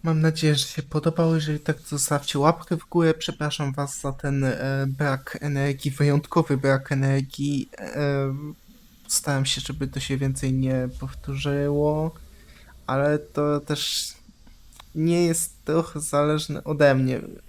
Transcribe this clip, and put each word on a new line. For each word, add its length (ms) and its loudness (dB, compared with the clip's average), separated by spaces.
Mam 180 2
nadzieję, 340 4
że 120 0
się 160 -8
podobało. 520 2
Jeżeli 240 0
tak, 200 -2
to 80 -20
zostawcie 520 -2
łapkę 380 2
w 120 -10
górę. 240 4
Przepraszam 600 -4
was 280 -6
za 120 -4
ten, 300 -2
e, 440 0
brak 540 -2
energii, 500 0
wyjątkowy 680 2
brak 340 2
energii. 800 0
E, 560 -2
staram 380 0
się, 160 -2
żeby 260 -6
to 120 -6
się 180 -4
więcej 360 0
nie 360 0
powtórzyło, 1120 0
ale 340 2
to 400 -2
też 540 -4
nie 300 2
jest 400 -2
trochę 340 0
zależne 640 0
ode 320 6
mnie. 260 0